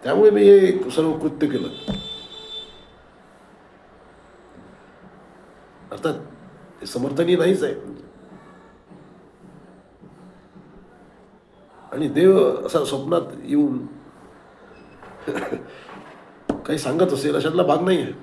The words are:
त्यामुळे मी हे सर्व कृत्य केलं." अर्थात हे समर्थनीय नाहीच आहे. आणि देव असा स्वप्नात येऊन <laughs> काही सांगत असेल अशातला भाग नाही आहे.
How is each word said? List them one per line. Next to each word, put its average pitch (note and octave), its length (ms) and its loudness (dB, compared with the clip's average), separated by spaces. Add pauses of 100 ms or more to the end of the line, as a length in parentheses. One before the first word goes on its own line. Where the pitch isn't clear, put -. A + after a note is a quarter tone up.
त्यामुळे F#3+ 280 6
मी G#3 120 2
हे F#3+ 480 6
सर्व D#3+ 280 0
कृत्य D3+ 280 -2
केलं." A#2+ 200 -4 (4000)
अर्थात D3 220 -4 (680)
हे - 60 -16
समर्थनीय C#3 500 -2
नाहीच E3+ 280 2
आहे. C3 100 -4 (4000)
आणि C#3+ 180 -4
देव F#3 280 6 (280)
असा D#3 200 -2
स्वप्नात D3 360 -2 (220)
येऊन C#3 340 0 (1500)
<laughs> - 1400 -12
काही D#3 120 -4
सांगत D3 360 0
असेल D3 220 -2
अशातला D#3 280 0
भाग D3+ 200 2
नाही F#3 180 2
आहे. G#2+ 220 -8